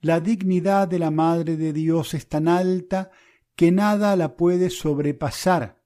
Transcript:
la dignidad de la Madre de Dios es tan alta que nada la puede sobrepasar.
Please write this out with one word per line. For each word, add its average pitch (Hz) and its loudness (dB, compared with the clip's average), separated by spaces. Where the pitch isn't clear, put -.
la 165 0
dignidad 190 0
de 175 -2
la 160 0
Madre 160 0
de 156 -2
Dios 160 -2
es 147 -8
tan 156 -2
alta 185 -2
que 170 4
nada 202 2
la 165 -2
puede 180 2
sobrepasar. 147 -2